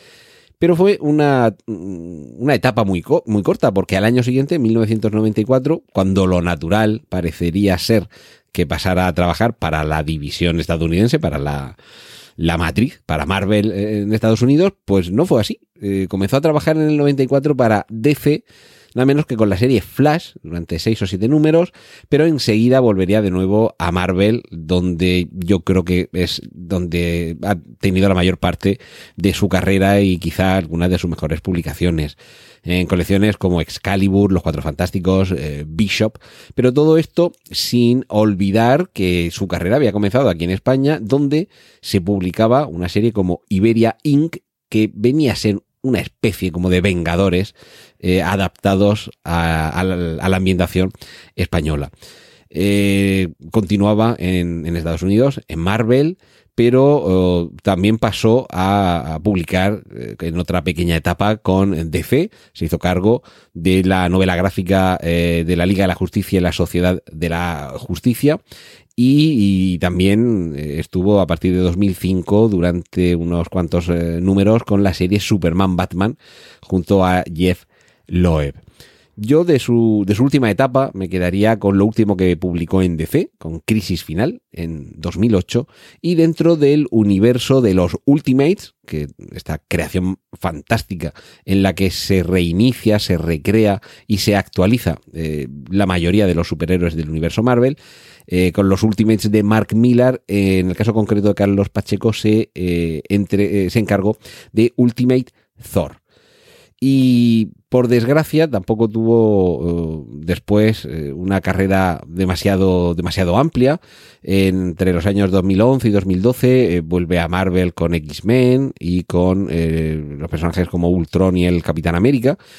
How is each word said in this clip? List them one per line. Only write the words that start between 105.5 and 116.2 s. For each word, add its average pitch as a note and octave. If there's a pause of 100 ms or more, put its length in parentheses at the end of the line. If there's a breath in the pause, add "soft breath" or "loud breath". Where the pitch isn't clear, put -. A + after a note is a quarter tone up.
Thor. - (840 soft breath)
Y A#2+ (180)
por B2
desgracia D3
tampoco A2
tuvo, F2+
eh, C2+
después, G#2
eh, C#2+
una F#2
carrera F#2+
demasiado, F2+
demasiado F2
amplia. C#3 (420 loud breath)
Entre F#2
los E2+
años G2+
dos F#2+
mil F#2+
once B2
y G#2
dos G2
mil F#2